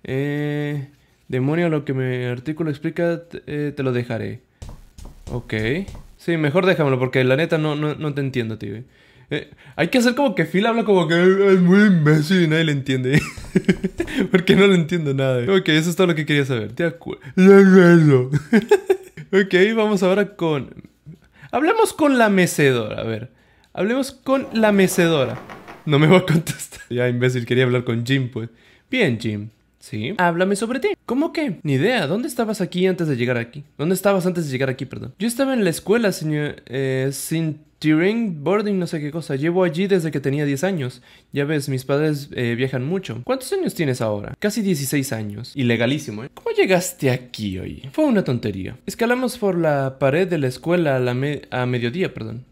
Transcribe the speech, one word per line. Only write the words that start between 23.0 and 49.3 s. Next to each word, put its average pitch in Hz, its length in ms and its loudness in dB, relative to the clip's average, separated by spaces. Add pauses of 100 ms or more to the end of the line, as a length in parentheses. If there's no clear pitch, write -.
a - 20 -6
ver. 113 260 -6 (440)
Hablemos 240 360 -2
con - 440 -4
la 220 180 4
mecedora. 165 680 2 (460)
No 147 140 2
me 156 80 6
va 185 120 8
a 180 60 4
contestar. - 640 -4
Ya, 123 220 0
imbécil, 123 340 0
quería 127 200 2
hablar 123 200 0
con 117 220 -4
Jim, 131 240 -2
pues. 113 180 -10 (420)
Bien, 156 300 0
Jim. 107 300 -6 (280)
¿Sí? 117 400 -10
Háblame 180 380 0
sobre 226 240 -6
ti. 403 80 -2 (180)
¿Cómo 285 260 -2
qué? 285 300 -6
Ni 143 120 -2
idea. 202 320 0
¿Dónde 240 220 -4
estabas 220 320 -4
aquí 180 260 -2
antes 175 220 -2
de 139 80 0
llegar 120 200 -2
aquí? 117 280 -8 (120)
¿Dónde 170 180 -2
estabas 185 320 0
antes 170 200 -2
de 139 40 -8
llegar 131 180 0
aquí, 131 180 -6
perdón? 117 320 -14
Yo 220 100 -2
estaba 269 260 -2
en 214 100 0
la 165 60 2
escuela, 208 420 0
señor, 151 540 -4
eh, 131 460 -2
Centurion 160 1300 -2
Boarding, 202 360 0
no 170 100 -2
sé 160 120 -6
qué 143 120 -8
cosa. 151 240 -6
Llevo 170 260 0
allí 180 240 0
desde 175 240 0
que 151 80 -4
tenía 143 260 -2
diez 139 200 -2
años. 156 360 -4 (320)
Ya 143 120 -2
ves, 147 240 -2
mis 131 160 -4
padres, 143 480 -2
eh, 120 240 -2
viajan 131 280 -2
mucho. 156 400 -6
¿Cuántos 262 280 -6
años 370 220 -4
tienes 131 260 -2
ahora? 107 400 -4
Casi 208 220 -2
dieciséis 143 500 -2
años. 107 420 -10
Ilegalísimo, 120 720 -2
¿eh? 151 100 -16
¿Cómo 466 200 -8
llegaste 185 560 0
aquí 104 480 -6
hoy? 90 340 -12
Fue 311 120 0
una 226 200 0
tontería. 110 600 -6
Escalamos 240 540 -4